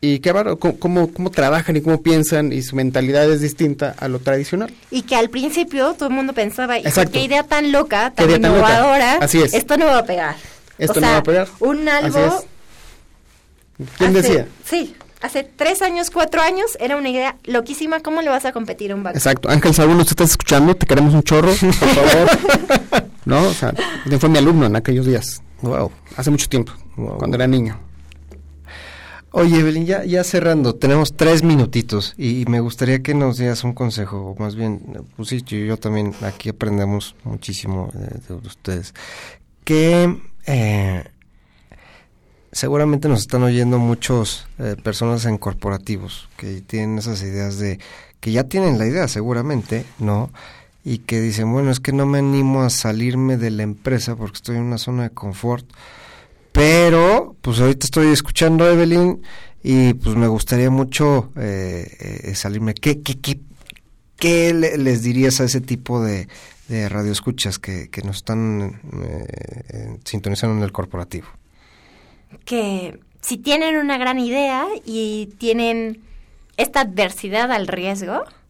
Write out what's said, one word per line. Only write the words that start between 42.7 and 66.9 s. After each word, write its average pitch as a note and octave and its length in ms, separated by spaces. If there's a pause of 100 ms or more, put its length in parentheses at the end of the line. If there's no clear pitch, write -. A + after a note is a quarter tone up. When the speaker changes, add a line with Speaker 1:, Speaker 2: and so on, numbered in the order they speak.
Speaker 3:
nos B2 120
están B2 220
oyendo B2 360
muchos, A#2 680 (120)
eh, G#2+ 240
personas A#2 440
en A2 120
corporativos G2 960
que G2 260
tienen A2 360
esas G#2+ 240
ideas G2 360
de, G2 200 (420)
que A2 120
ya B2 120
tienen D#3+ 340
la A2 80
idea D#3+ 220
seguramente, A#2 760 (140)
¿no? G#2+ 320 (540)
Y A#2+ 140
que A#2 220
dicen, A2+ 320
"Bueno, C3+ 180
es B2+ 100
que C3+ 120
no C#3 140
me C#3+ 120
animo C3+ 440
a B2+ 80
salirme B2 640
de A#2 140
la G#2+ 140
empresa A2+ 520
porque G#2+ 200
estoy A#2+ 200
en A#2 60
una A#2+ 160
zona B2 260
de A2+ 60
confort, A#2 560 (840)
pero, E3+ 880
pues, A#2 180
ahorita C3+ 240
estoy D#3 240
escuchando D#3+ 560
a F3 80
Evelyn E3+ 480 (420)
y, C3 320
pues, A2+ 220
me A#2 120
gustaría B2 420
mucho, C3+ 640
eh, F#2+ 880
eh, F#2+ 100
salirme". G#2+ 380
¿Qué, D3 300
qué, C3+ 180
qué, C#3 200 (760)
qué E3+ 380
le, D#3+ 240
les B2+ 240
dirías B2+ 380
a C3 40
ese B2+ 160
tipo B2 420
de, G2+ 260 (400)
de A2 200
radioescuchas G#2 720